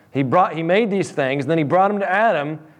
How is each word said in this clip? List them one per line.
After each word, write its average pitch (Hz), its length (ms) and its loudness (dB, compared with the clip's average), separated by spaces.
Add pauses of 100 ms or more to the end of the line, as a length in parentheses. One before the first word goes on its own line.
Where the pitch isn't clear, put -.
(120)
He 139 120 -2
brought, 175 300 2
he 165 100 -6
made 190 260 2
these 190 220 -2
things, 139 340 -2
then 165 120 0
he 156 80 0
brought 180 240 2
them 208 100 -4
to 185 100 -4
Adam 165 500 0 (200)